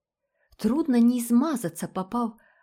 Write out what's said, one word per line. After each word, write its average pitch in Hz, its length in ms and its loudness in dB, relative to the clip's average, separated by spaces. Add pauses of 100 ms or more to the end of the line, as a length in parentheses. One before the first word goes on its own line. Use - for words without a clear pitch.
(580)
Трудно 254 420 0
не 240 200 4
измазаться, 233 680 -2
попав 226 460 -6 (300)